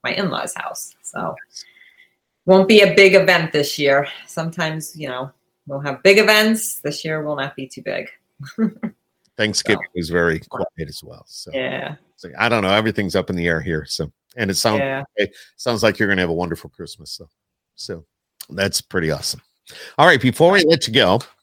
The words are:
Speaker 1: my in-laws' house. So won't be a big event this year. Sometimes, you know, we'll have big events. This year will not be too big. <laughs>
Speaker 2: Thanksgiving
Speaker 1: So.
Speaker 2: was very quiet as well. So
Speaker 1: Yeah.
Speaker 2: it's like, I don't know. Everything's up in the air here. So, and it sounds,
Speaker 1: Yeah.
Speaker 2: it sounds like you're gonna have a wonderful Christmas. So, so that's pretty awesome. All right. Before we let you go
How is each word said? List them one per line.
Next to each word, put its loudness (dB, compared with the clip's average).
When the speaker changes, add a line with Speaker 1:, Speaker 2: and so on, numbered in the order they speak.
Speaker 1:
my -4
in-laws' -6
house. -12
So -8
won't 6
be 8
a 6
big 8
event 4
this -2
year. 2
Sometimes, -6
you -10
know, -10
we'll -8
have -8
big 8
events. 2
This -8
year -6
will -6
not -8
be -12
too -18
big. -8
<laughs> -8
Speaker 2:
Thanksgiving -2
Speaker 1:
So. -20
Speaker 2:
was -6
very 0
quiet -10
as -18
well. -20
So -18
Speaker 1:
Yeah. -8
Speaker 2:
it's -20
like, -18
I 2
don't 2
know. 0
Everything's 0
up -2
in -4
the -2
air 0
here. -4
So, -8
and -2
it -2
sounds, 0
Speaker 1:
Yeah. -4
Speaker 2:
it -4
sounds -4
like 2
you're 0
gonna 0
have 0
a -2
wonderful -6
Christmas. -18
So, -18
so -14
that's -4
pretty -2
awesome. -6
All 6
right. 4
Before 4
we 2
let 2
you -8
go 4